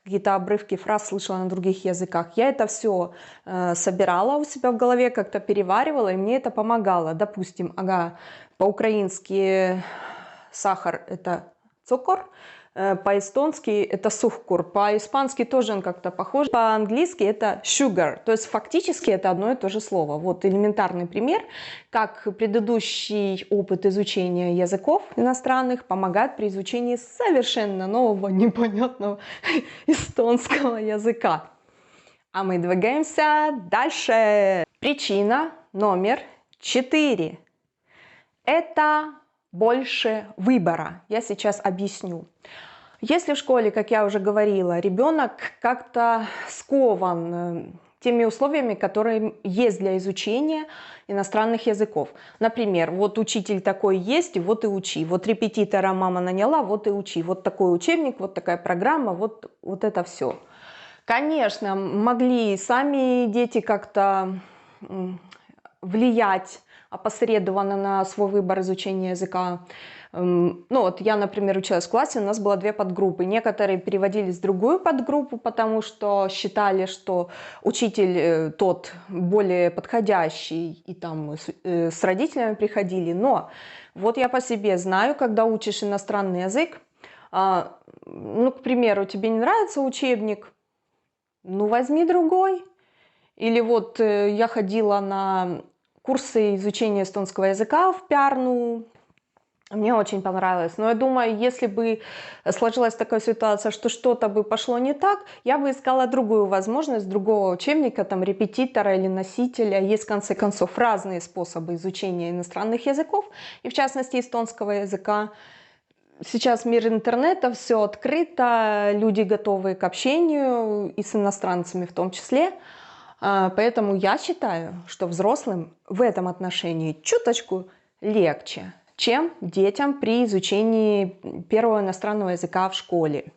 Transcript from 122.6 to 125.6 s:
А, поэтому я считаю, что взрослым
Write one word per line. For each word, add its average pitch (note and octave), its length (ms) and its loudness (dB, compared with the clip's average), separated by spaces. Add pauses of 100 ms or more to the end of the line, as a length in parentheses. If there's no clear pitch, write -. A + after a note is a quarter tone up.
А, F#3+ 280 2
поэтому G#3 460 2
я G3 220 2
считаю, F3+ 580 -4 (120)
что - 200 -6
взрослым F#3 680 -2 (160)